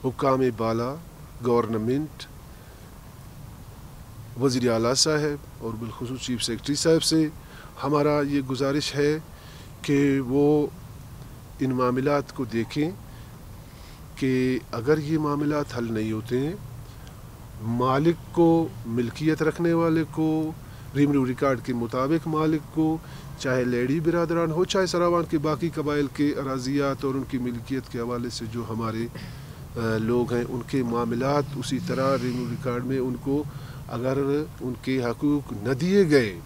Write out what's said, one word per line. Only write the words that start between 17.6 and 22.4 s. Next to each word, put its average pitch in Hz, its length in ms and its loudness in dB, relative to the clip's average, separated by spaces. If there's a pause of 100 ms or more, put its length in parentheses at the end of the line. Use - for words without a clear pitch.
मालिक 139 400 4 (140)
को, 170 180 6 (380)
मिल्कियत 123 560 0
रखने 165 320 2
वाले 160 360 4
को, 160 180 2 (680)
रेवेन्यू 143 300 6
रिकॉर्ड 127 360 2
के 127 140 -4
मुताबिक 127 540 0
मालिक 156 320 2 (100)